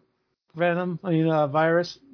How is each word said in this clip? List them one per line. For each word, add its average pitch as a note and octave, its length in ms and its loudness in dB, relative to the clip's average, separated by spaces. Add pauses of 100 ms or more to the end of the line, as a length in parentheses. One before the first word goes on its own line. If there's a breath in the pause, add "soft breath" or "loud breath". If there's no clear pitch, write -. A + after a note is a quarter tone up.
(560)
Venom, F3 480 -2
I G3 60 -6
mean, D#3+ 180 2
uh, D#3 200 2
Virus, E3 500 0 (160)